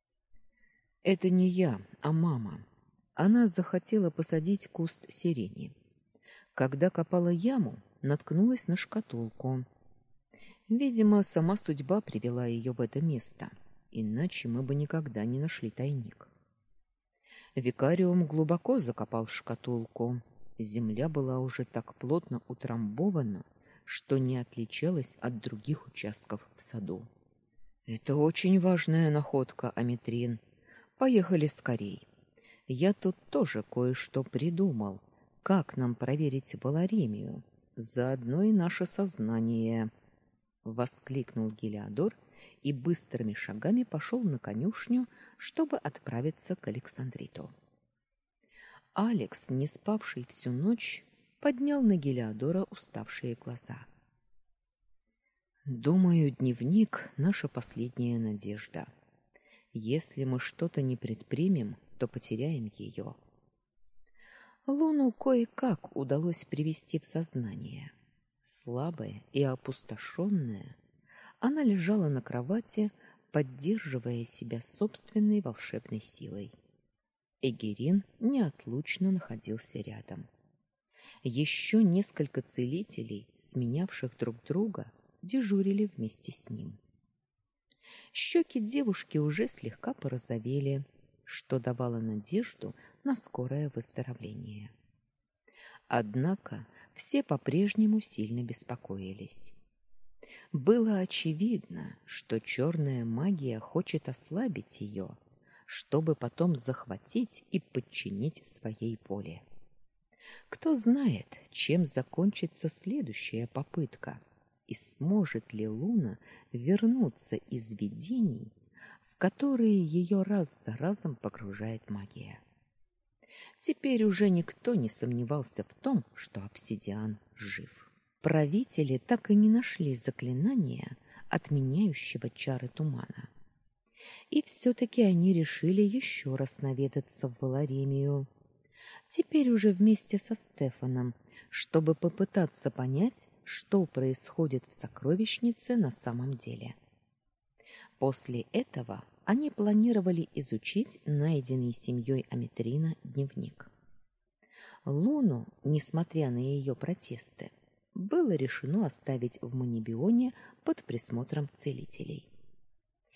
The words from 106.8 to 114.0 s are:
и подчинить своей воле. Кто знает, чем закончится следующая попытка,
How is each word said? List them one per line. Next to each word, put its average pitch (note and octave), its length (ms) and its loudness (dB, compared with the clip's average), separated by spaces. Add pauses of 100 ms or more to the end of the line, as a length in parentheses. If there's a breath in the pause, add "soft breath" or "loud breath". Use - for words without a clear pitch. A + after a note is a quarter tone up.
и F#3 100 0
подчинить - 880 -6
своей A2 600 -8
воле. G2 360 -8 (1040 loud breath)
Кто - 280 2
знает, A#3 500 4 (240)
чем E3+ 340 2
закончится E3 840 -2
следующая D3 800 -6
попытка, - 720 -6 (480)